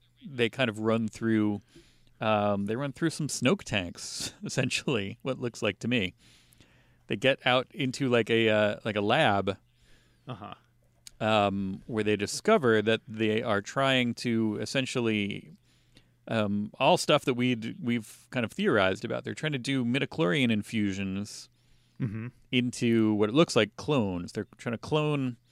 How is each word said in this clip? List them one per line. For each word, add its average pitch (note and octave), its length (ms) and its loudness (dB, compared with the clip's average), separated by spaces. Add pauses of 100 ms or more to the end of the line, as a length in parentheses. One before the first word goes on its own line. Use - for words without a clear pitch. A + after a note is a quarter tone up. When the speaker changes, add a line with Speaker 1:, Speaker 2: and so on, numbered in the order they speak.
(280)
Speaker 1:
they A#2+ 200 2
kind B2+ 200 0
of G#2+ 120 -4
run A2 260 2
through, G#2+ 560 0 (580)
um, G#2 460 0
they A2 80 -2
run C3+ 180 -4
through E3 180 -2
some D3+ 180 -4
Snoke C#3+ 340 0
tanks, - 760 -6
<laughs> - 60 -14
essentially, - 800 -4
what B2+ 180 -4
looks A#2+ 220 -6
like G#2 180 0
to A2 80 -4
me. A#2 260 0 (920)
They C3 100 -4
get C3 300 2
out B2+ 260 4
into, C3+ 360 -4
like, A#2 220 4
a, A2+ 200 4
uh, G#2+ 340 4
like, G#2+ 120 -2
a G#2 40 0
lab, G2+ 560 2 (720)
Speaker 2:
Uh-huh. G2+ 280 -14 (720)
Speaker 1:
um, G2+ 600 2
where A2 160 -2
they G#2 140 2
discover A2+ 680 2
that A2 240 0
they A2 360 0
are G2+ 200 0
trying C3 520 0
to A2+ 460 -2
essentially, A2 920 -4 (760)
um, G#2 540 -2
all D#3 160 6
stuff - 300 2
that C3+ 80 2
we'd, A#2+ 460 -2
we've A#2+ 500 -6
kind B2 140 -2
of G#2+ 60 -4
theorized G#2+ 540 2
about. A#2+ 180 -4
They're A2+ 120 -8
trying D#3 180 -4
to C#3 60 -4
do C3 260 -2
midichlorian C#3 640 0
infusions G2+ 1000 -2 (500)
Speaker 2:
Mm-hmm. A2 280 -6 (260)
Speaker 1:
into A#2 640 2
what G#2 160 2
it A2+ 40 -6
looks E3 220 4
like G#2+ 200 2
clones. G2 560 -2
They're G#2+ 140 -6 (120)
trying A#2+ 160 -6
to A2 40 -8
clone D3 600 -2 (140)